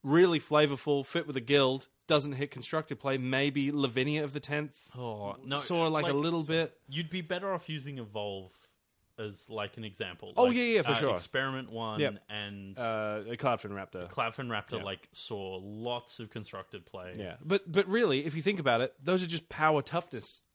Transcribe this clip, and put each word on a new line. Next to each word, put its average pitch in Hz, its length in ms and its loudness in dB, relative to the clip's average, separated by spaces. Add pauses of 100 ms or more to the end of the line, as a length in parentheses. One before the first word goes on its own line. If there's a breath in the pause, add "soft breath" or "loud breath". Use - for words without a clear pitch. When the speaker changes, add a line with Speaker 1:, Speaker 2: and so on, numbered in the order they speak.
Speaker 1:
Really 165 340 6
flavorful, 143 640 2
fit 165 220 -4
with 147 80 -8
the 131 60 -2
guild, 135 480 4 (180)
doesn't 147 280 4
hit 143 180 -4
constructed 143 480 -4
play. 135 180 0
Maybe 135 540 2
Lavinia 139 500 2
of 139 120 -6
the 147 60 -4
Tenth 147 560 -6
Speaker 2:
Oh, 104 460 -6
no, 135 140 -2
Speaker 1:
saw, 165 320 2
like, 156 160 2
a 170 40 2
Speaker 2:
like, 143 60 2
Speaker 1:
little 160 300 2
bit. 160 340 0 (100)
Speaker 2:
You'd 156 220 -6
be 180 120 -4
better 185 300 -4
off 165 180 -6
using 139 280 -6
Evolve 104 540 -6 (640)
as, 107 320 -8
like, 104 300 -6
an 113 60 -10
example. 101 520 -10
Speaker 1:
Oh, 240 80 8
Speaker 2:
Like, 247 120 6
Speaker 1:
yeah, 247 80 2
yeah, 220 180 4
for - 80 0
Speaker 2:
uh, - 40 4
Speaker 1:
sure. 117 200 4
Speaker 2:
Experiment 131 560 -2
one 113 300 -4
Speaker 1:
Yep. 117 280 0
Speaker 2:
and 101 480 -8
Speaker 1:
Uh, 107 520 -2
a 120 80 -6
Cloudfin 113 340 0
Raptor. 95 400 -8
Speaker 2:
Cloudfin 120 380 -4
Raptor, 113 300 -4
Speaker 1:
Yeah. - 60 -6
Speaker 2:
like, 98 280 -8
saw 95 500 -6
lots 117 580 -6
of 110 100 -10
constructed 98 540 -12
play. 90 320 -12
Speaker 1:
Yeah, 95 260 -8
but, 170 280 0
but 190 180 2
really, 180 380 4
if 151 80 -4
you 160 80 -4
think 196 180 0
about 123 220 4
it, 135 100 -2 (100)
those 180 200 2
are 175 60 -4
just 165 200 -4
power 156 320 4
toughness - 600 -6 (120)